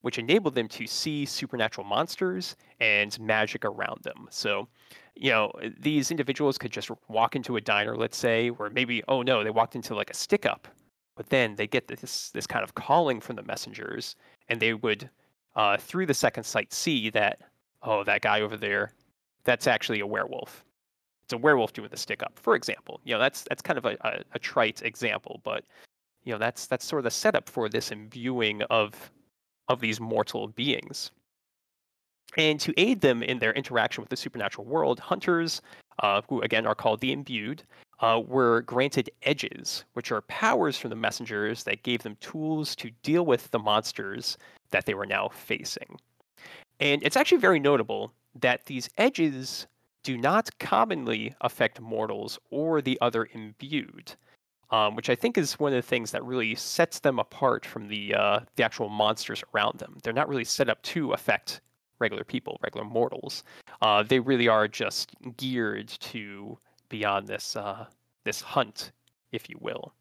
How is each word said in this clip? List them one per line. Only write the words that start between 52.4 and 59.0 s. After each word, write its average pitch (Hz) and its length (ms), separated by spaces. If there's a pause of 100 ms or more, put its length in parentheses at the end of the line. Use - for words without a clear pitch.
or 156 300
the 127 200
other 117 320
Imbued, 120 800 (580)
um, 107 240
which - 160
I 120 60
think 233 200
is 160 220
one 143 140
of 127 40
the 120 120
things 117 240
that 127 120
really 120 300
sets - 460
them 135 180
apart 117 480
from 107 220
the, 104 260
uh, 104 260 (140)
the 120 80
actual 113 280
monsters 107 520 (100)